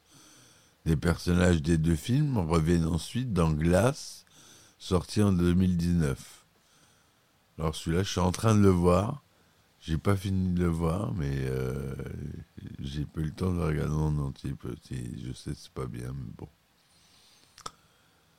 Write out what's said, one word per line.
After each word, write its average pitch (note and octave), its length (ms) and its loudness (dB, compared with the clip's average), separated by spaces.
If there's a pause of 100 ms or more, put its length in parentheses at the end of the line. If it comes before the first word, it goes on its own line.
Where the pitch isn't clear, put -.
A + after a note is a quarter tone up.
(840)
Des D#2+ 120 4
personnages F2 680 2
des E2 160 2
deux D#2+ 180 4
films C3+ 400 0
reviennent E2 480 2
ensuite F#2+ 480 -4
dans E2+ 180 4
Glass, F2+ 760 0 (520)
sorti - 440 0
en G2+ 100 4
deux F2 220 4
mille F#2 240 4
dix-neuf. E2+ 680 -2 (1120)
Alors D#2 160 -2
celui-là, E2 280 0
je G2+ 80 -4
suis F2+ 100 -2
en F2+ 120 2
train A2+ 220 2
de G#2 60 6
le G2 80 8
voir. F#2 540 4 (580)
J'ai D#2+ 180 -2
pas G2+ 180 0
fini F#2+ 360 -2
de F2 120 0
le E2+ 40 2
voir, E2 460 -2
mais, C#2+ 180 -4
euh, C2 640 -6 (840)
j'ai C#2+ 240 -6
pas - 160 -8
eu D#2 60 -2
le D2+ 40 -4
temps F#2 220 -4
de F2 60 -2
le E2 80 -2
regarder D2+ 280 -2
en D2+ 240 0
entier. C#2 340 -6 (300)
C'est, - 140 -12 (280)
je C2 80 -10
sais, - 220 -12
c'est - 160 -16
pas C2 160 -10
bien, B1 220 -12
mais C2 280 -10
bon. - 120 -16 (1900)